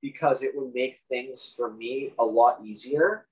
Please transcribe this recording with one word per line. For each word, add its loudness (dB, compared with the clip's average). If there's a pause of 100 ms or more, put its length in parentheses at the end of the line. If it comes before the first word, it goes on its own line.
because 0
it -4
would -8
make -2 (100)
things -8
for -4
me -8
a 4
lot 4
easier. 0